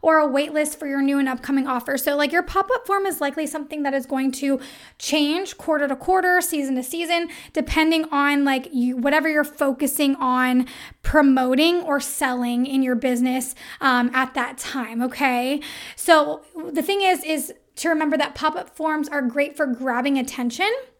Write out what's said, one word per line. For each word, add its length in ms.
or 160
a 80
wait 260
list 280
for 80
your 120
new 200
and 80
upcoming 400
offer. 280
So, 200
like, 160
your 100
pop-up 460
form 180
is 140
likely 260
something 380
that 100
is 100
going 280
to 260
change 600
quarter 280
to 80
quarter, 460
season 340
to 80
season, 460
depending 580
on, 340
like, 280
you, 240
whatever 320
you're 160
focusing 720
on 500
promoting 760
or 180
selling 680
in 160
your 140
business, 580
um, 320
at 220
that 240
time, 440
okay? 580
So 480
the 100
thing 200
is, 200
is 320
to 120
remember 280
that 180
pop-up 360
forms 380
are 140
great 340
for 100
grabbing 520
attention. 520